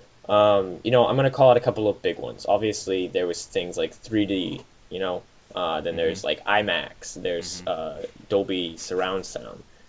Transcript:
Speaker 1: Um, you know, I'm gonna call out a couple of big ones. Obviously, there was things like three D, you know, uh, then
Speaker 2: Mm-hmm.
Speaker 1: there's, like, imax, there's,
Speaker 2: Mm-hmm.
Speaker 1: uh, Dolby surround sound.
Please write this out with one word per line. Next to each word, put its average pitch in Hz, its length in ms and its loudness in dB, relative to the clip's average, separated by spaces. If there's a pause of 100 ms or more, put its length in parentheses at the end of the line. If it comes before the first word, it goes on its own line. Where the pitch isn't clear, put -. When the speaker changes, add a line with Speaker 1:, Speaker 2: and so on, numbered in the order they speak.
(300)
Speaker 1:
Um, 101 540 4
you 113 80 0
know, 120 140 8
I'm 120 120 2
gonna 135 120 4
call 131 220 8
out 120 60 6
a 120 40 2
couple 110 280 0
of - 120 -2
big 87 160 -2
ones. 62 300 -10
Obviously, 98 600 0
there 90 200 -2
was 85 180 -6
things 87 320 -6
like 82 160 -4
three 110 320 -2
D, 92 360 -4 (280)
you 90 100 -8
know, 90 220 -4 (340)
uh, 80 260 -4
then 82 120 -4
Speaker 2:
Mm-hmm. 80 40 -8
Speaker 1:
there's, 85 260 -2
like, - 220 -4
imax, 95 760 -2
there's, 90 400 -6
Speaker 2:
Mm-hmm. 90 60 -12
Speaker 1:
uh, 80 380 -6 (240)
Dolby 92 480 -2
surround 92 480 -4
sound. - 380 -14 (240)